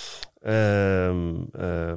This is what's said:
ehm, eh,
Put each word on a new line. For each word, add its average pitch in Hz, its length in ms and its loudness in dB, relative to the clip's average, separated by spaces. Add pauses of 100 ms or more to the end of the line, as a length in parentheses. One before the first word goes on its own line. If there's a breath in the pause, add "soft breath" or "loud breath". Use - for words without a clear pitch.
(500 loud breath)
ehm, 95 840 2 (180)
eh, 85 440 -4